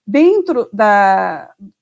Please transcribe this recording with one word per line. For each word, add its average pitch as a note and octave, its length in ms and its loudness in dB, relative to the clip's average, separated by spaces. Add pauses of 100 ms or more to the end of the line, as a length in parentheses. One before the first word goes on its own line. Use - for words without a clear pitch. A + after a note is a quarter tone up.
dentro E4 680 0
da, G3 840 0 (280)